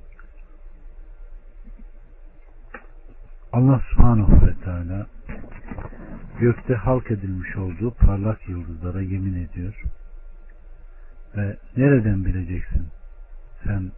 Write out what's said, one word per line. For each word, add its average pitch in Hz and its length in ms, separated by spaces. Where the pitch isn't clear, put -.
Allah 127 280
subhanahu 113 560
ve 87 60
teala 87 440
gökte 120 360
halk 127 360
edilmiş 95 440
olduğu 95 360
parlak 101 580
yıldızlara 87 520
yemin 92 460
ediyor. 90 360
Ve 98 200
nereden 110 480
bileceksin 87 600
sen 95 340